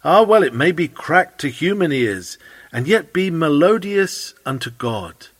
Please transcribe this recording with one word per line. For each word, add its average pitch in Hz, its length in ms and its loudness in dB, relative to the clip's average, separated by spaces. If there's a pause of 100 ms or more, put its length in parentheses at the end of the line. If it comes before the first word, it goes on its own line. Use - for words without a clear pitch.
Ah, 180 180 6
well, 214 220 4
it 123 100 -2
may 139 180 0
be 160 160 -2
cracked - 540 -2
to 143 80 -4
human 175 420 -2
ears, 107 460 -2 (340)
and 123 160 -6
yet 202 240 0
be 185 180 -2
melodious 180 1040 0 (120)
unto 135 240 -6
God. 107 580 -8 (120)